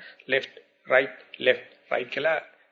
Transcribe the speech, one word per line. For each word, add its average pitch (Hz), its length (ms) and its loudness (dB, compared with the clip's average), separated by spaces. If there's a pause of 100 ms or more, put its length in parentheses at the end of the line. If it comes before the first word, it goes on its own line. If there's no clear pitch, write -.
(240)
ලෙෆ්ට්, 131 300 -2 (300)
රයිට්, 135 340 2 (180)
ලෙෆ්ට්, - 400 0 (100)
රයිට් 123 240 -4
කියලා 151 280 -2 (340)